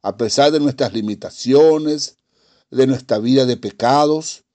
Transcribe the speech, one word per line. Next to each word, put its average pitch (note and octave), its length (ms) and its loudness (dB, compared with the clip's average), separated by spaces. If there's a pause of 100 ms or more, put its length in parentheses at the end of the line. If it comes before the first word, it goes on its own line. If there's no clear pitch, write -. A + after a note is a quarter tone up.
A G2+ 160 -8
pesar C#3 360 0
de D#3 80 0
nuestras C3 340 -2
limitaciones, C#3+ 1200 0 (540)
de C3 160 2
nuestra B2+ 320 -2
vida B2+ 260 2
de B2 140 -2
pecados D3 880 -2 (100)